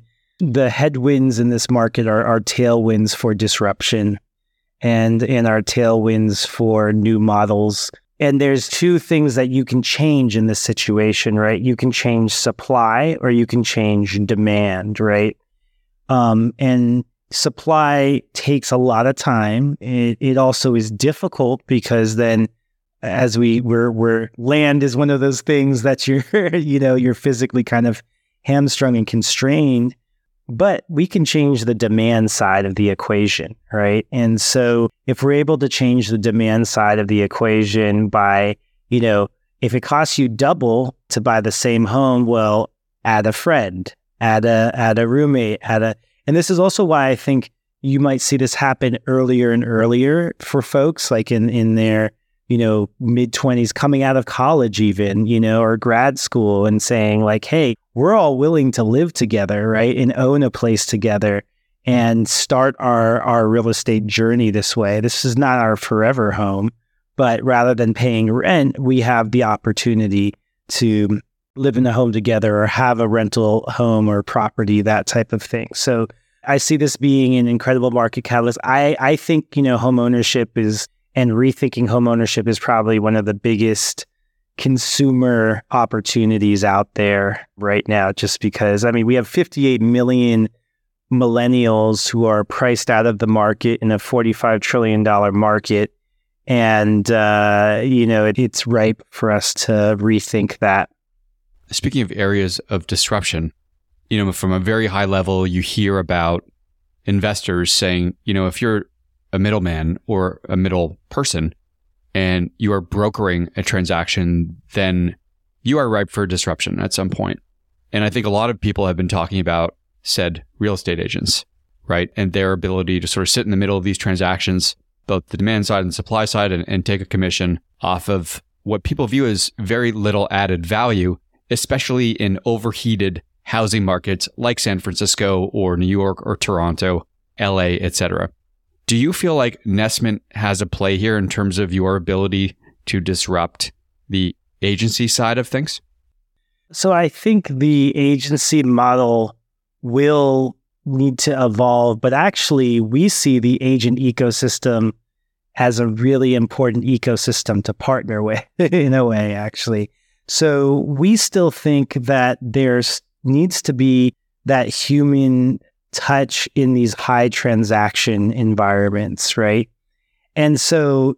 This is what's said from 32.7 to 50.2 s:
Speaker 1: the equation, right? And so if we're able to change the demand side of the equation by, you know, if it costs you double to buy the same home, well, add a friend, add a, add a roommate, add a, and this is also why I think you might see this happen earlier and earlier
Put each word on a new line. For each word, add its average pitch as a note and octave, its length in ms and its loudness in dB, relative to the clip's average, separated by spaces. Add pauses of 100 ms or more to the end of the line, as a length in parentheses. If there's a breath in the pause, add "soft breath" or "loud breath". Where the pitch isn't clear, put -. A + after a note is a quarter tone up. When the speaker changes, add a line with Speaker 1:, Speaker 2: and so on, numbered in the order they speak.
Speaker 1:
the G#2 160 2
equation, G#2 640 -2 (160)
right? G#2 400 0
And A2+ 280 0
so A#2+ 500 2 (160)
if C3 160 -2
we're C#3 100 2
able D3 260 2
to C3+ 100 -2
change B2 400 0
the A2+ 100 -2
demand A2 500 0
side G#2 300 2
of G2+ 100 -2
the G#2 140 2
equation G#2+ 840 2
by, G2+ 480 2 (320)
you B2 120 0
know, G#2 280 2 (340)
if A2 100 -2
it - 80 0
costs D3 380 0
you C3 100 2
double B2+ 680 0 (120)
to - 120 -4
buy A2+ 200 2
the G#2 120 -2
same A2+ 340 0
home, B2 400 0
well, A2 440 0 (340)
add A2 220 2
a A2 60 2
friend, G2 640 -2 (260)
add A2 240 2
a, A2+ 300 2
add A2+ 240 0
a A#2 100 0
roommate, C3 540 0
add A2 200 0
a, A2 140 -2 (300)
and D3+ 100 2
this E3+ 140 2
is F3+ 80 2
also F#3+ 260 2
why D3 240 2
I B2+ 80 2
think C3+ 340 0 (300)
you C#3 180 0
might C3+ 220 2
see - 160 0
this B2+ 180 0
happen C3 520 -2
earlier B2+ 440 2
and A#2 140 0
earlier A#2+ 760 0